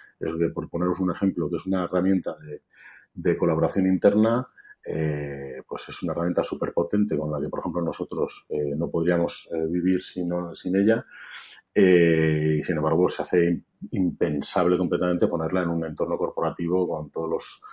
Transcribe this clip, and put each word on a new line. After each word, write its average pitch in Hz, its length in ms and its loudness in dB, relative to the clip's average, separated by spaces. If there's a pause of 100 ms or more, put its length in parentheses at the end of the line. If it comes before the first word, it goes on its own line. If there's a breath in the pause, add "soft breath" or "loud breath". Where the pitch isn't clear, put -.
(200 soft breath)
es 82 180 -4
que, 82 120 2
por - 200 -8
poneros 87 300 -2
un 92 120 0
ejemplo, 87 380 -2
que 85 60 -2
es 80 100 -8
una 95 200 0
herramienta 90 520 0
de, 76 260 -14 (500 soft breath)
de 85 240 0
colaboración 85 500 2
interna, 107 600 4 (380 soft breath)
eh, 73 800 -6
pues - 220 -12
es - 140 -14
una 82 100 -2
herramienta 85 300 0
súper - 300 -4
potente 92 440 0
con 76 140 -4
la 73 80 -4
que, 73 100 -4
por - 100 -6
ejemplo, 85 220 -4
nosotros, 82 680 -6
eh, 73 260 -2
no 82 140 -2
podríamos, 85 640 -2
eh, 80 160 -2
vivir 90 340 0
si 90 240 -6
no, 87 300 -4
sin 90 200 -4
ella. 110 300 2 (720 loud breath)
Eh, 80 840 6
y 71 40 -2
sin 82 140 -2
embargo, 80 300 4
se - 140 -2
hace 87 300 4
im-, 85 120 -2 (280)
impensable 87 840 0
completamente 87 500 0
ponerla 82 340 -2
en 85 80 -2
un 82 160 -2
entorno 82 320 -4
corporativo 85 680 -2
con 78 240 -6
todos 82 180 -6
los, - 320 -6 (120)